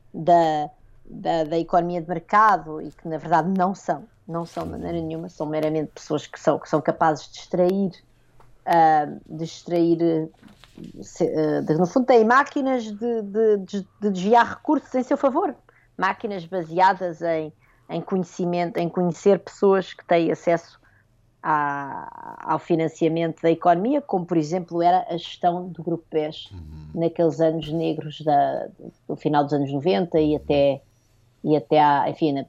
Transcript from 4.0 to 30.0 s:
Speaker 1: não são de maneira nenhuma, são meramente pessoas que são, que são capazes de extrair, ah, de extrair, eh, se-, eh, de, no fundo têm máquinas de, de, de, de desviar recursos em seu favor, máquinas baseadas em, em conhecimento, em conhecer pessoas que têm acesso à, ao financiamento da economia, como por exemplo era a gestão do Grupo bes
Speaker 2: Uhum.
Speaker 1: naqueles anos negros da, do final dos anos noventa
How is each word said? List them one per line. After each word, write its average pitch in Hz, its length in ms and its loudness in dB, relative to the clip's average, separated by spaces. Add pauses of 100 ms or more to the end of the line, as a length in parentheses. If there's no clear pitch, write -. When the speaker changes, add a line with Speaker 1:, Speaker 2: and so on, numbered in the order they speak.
Speaker 1:
não 165 180 -6
são 165 200 -10
de 170 60 -10
maneira 170 300 -8
nenhuma, 160 280 -8
são 160 180 -8
meramente 156 460 -2
pessoas - 340 -8
que - 120 -18
são, 151 200 0
que - 100 -14
são 156 120 0
capazes 160 520 0
de - 60 -20
extrair, 185 540 0 (720)
ah, 160 420 4 (180)
de 160 180 -8
extrair, 170 580 0
eh, 160 260 2 (760)
se-, - 240 -2
eh, 151 360 0
de, 151 120 2
no 175 120 4
fundo 247 200 0
têm 233 180 6
máquinas 262 600 2
de, 220 380 -6
de, 208 360 2
de, 190 280 -6 (140)
de 208 100 0
desviar 190 460 2
recursos - 380 -2
em 262 80 0
seu 269 140 0
favor, 285 380 0 (420)
máquinas 196 500 -4
baseadas 180 760 2
em, 160 300 -2 (360)
em 165 120 -6
conhecimento, 175 800 -4
em 170 100 -2
conhecer 180 520 2
pessoas 196 520 0
que - 120 -20
têm 170 280 2
acesso - 480 -4 (600)
à, 143 920 -4 (160)
ao 156 60 0
financiamento 160 840 0
da 165 80 4
economia, 180 500 2
como 190 240 -4
por 175 120 -2
exemplo 170 460 -2
era 180 260 4
a 170 80 -6
gestão 180 520 -4
do 170 140 -14
Grupo 165 280 -4
bes 156 420 -4
Speaker 2:
Uhum. 151 480 -12
Speaker 1:
naqueles 165 400 0
anos 160 300 0
negros 156 520 -4
da, 143 460 0 (400)
do 151 80 -6
final 147 280 2
dos 139 80 -4
anos 143 200 0
noventa 170 480 0